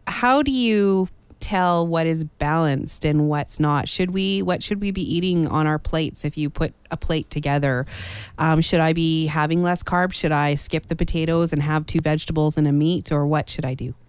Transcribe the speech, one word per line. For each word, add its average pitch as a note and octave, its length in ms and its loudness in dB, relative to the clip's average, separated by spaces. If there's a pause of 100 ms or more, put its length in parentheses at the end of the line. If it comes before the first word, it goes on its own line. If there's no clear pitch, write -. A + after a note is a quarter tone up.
how B3+ 380 2
do C#4 80 -2
you G3+ 560 2 (320)
tell F3+ 440 2
what E3 220 0
is D#3+ 160 0
balanced D3+ 840 -2
and D3+ 240 4
what's D3 300 -4
not? D3 300 2
Should F#3 240 -2
we, F#3+ 300 0
what F3+ 200 -2
should G3+ 180 -4
we G3+ 120 -2
be F#3+ 100 -4
eating E3+ 460 0
on D#3 180 0
our D3+ 140 0
plates - 440 -4
if D3 140 -6
you D3 120 -2
put - 220 -4 (200)
a E3 40 -8
plate - 340 -4
together? C#3+ 540 0 (540)
Um, D#3+ 220 2
should E3 200 2
I D#3+ 120 4
be D#3+ 340 0
having D#3 380 0
less F3 180 0
carbs? F#3 320 0
Should D#3 180 0
I D3 220 2
skip - 320 -4
the - 80 -4
potatoes E3 580 0
and D3+ 100 0
have D3+ 220 0
two - 160 0
vegetables D#3 560 0
and D3+ 120 4
a C#3+ 40 4
meat, D#3 380 0
or D3 160 0
what D3+ 240 0
should - 140 -6
I C3 100 -4
do? B2+ 180 -8 (160)